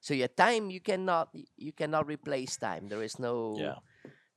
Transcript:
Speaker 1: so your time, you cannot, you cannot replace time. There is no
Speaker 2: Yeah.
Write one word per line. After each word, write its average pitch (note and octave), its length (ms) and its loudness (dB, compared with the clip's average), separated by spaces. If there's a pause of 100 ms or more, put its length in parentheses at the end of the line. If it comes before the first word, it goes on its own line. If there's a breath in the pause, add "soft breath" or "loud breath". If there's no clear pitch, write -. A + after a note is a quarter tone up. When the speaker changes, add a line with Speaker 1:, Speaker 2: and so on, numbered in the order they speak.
Speaker 1:
so - 120 -2
your B2+ 140 2
time, G#3+ 420 4
you F#3 120 -8
cannot, F#3 480 2 (260)
you D3+ 180 -10
cannot D#3 340 0
replace C#3 500 -4
time. F#2+ 320 -4
There G#2 140 -4
is A2+ 140 -6
no A#2+ 420 0
Speaker 2:
Yeah. D2 160 -2 (600 soft breath)